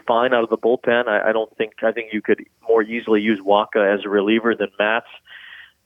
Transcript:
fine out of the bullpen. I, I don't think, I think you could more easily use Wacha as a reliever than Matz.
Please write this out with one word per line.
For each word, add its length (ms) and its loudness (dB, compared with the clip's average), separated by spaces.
fine 280 2
out 100 2
of 60 -8
the 80 0
bullpen. 500 0
I, 220 0
I 20 0
don't 240 -4
think, 260 -6
I 100 0
think 200 -10
you 80 -4
could 240 -2
more 140 4
easily 400 0
use 180 0
Wacha 580 2
as 60 -10
a 60 -8
reliever 440 2
than 140 -4
Matz. 280 0